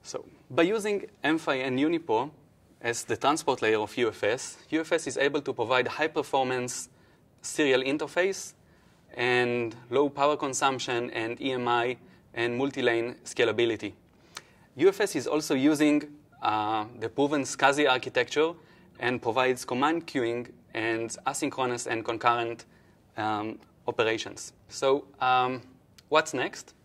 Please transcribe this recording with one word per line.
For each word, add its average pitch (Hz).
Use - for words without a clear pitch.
So, -
by 135
using 202
M 156
fi 156
and 131
Unipo 151
as 117
the 110
transport 139
layer 110
of 107
U 120
F -
S, 110
U 156
F 160
S 165
is 127
able 143
to 135
provide 123
high-performance 131
serial 131
interface 156
and 123
low 139
power 143
consumption 131
and 117
E 131
M 123
I 120
and 120
multi-lane 123
scalability. 110
U 156
F 190
S 196
is 123
also 151
using, 147
uh, 107
the 110
proven 143
scasi 139
architecture 127
and 123
provides 127
command 156
queuing 120
and 113
asynchronous 135
and 113
concurrent, 117
um, 107
operations. 110
So, 139
um, 127
what's 156
next? -